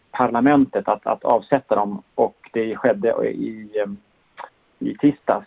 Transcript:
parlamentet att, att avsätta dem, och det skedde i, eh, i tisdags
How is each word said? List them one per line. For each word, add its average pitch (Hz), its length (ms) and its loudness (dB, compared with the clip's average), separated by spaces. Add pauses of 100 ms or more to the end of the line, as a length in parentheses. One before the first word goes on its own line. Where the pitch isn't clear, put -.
(120)
parlamentet 127 760 2
att, 107 200 -2
att - 180 -4
avsätta 117 500 0
dem, 101 280 -2 (120)
och 117 200 0 (180)
det 110 220 -2
skedde 113 540 0
i, 110 400 -8 (100)
eh, 101 120 -4 (960)
i - 80 -8
tisdags 143 500 0